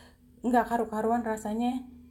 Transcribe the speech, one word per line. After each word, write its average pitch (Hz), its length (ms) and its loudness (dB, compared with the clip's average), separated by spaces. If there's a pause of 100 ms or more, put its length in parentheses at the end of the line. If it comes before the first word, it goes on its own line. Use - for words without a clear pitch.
(460)
nggak 240 240 4
karu-karuan 226 560 0
rasanya, 226 560 -2 (280)